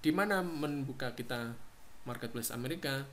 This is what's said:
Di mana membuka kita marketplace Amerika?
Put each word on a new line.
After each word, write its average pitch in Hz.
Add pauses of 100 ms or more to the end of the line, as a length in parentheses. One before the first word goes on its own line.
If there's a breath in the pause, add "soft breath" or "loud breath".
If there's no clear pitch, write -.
Di 156
mana 196
membuka 143
kita 117 (480)
marketplace 117
Amerika? 139